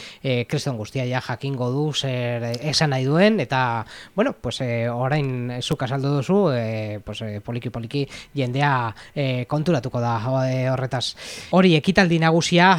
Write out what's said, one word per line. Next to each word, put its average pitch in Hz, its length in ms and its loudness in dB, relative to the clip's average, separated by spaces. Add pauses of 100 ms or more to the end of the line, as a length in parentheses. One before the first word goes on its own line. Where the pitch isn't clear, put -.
(220)
eh, 123 240 0
kriston 135 320 -4
guztia 123 280 -6
ja 123 160 -2
jakingo 123 500 -4
du 147 220 0
zer, 120 500 -2
eh, 120 260 -4
esan 147 220 2
nahi 131 140 0
duen, 185 340 4
eta, 123 460 0 (300)
bueno, 208 180 2
pues, - 280 -6
eh, 120 280 -2
orain 127 720 -2
zuk 143 220 -4
azaldu 135 340 -2
duzu, 180 360 2
eh, 110 500 -4
pues, 104 180 -10
eh, 104 200 -6
poliki-poliki 120 680 -6 (280)
jendea, 131 580 0 (300)
eh, 127 240 -2
konturatuko 143 540 0
da, 117 160 0 (300)
eh, 131 240 0
horretaz. 127 440 -4 (400)
Hori 185 240 8
ekitaldi 170 400 4
nagusia, 170 600 6